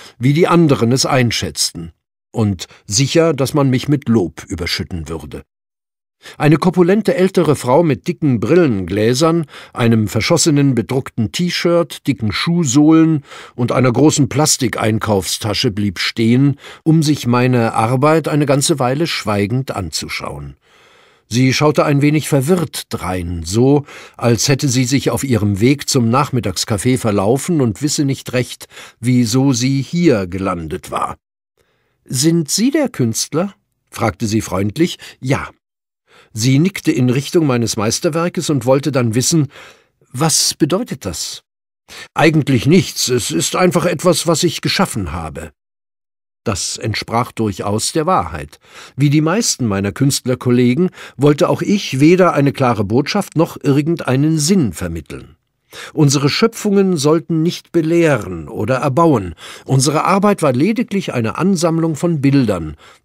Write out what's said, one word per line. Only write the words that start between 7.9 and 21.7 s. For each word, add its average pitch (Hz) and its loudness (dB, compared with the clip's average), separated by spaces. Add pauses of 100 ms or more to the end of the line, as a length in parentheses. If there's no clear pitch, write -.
dicken 147 0
Brillengläsern, 127 2 (260)
einem 113 2
verschossenen 143 2
bedruckten 117 -4
T-Shirt, 170 -2
dicken 113 -2
Schuhsohlen 160 4 (300)
und 120 -2
einer 127 4
großen 135 4
Plastikeinkaufstasche 110 0
blieb 101 -4
stehen, 127 2 (260)
um 160 4
sich 147 -2
meine 120 2
Arbeit 139 2
eine 151 0
ganze 143 0
Weile 139 0
schweigend 104 -2
anzuschauen. 73 -10 (760)
Sie 127 2
schaute 143 2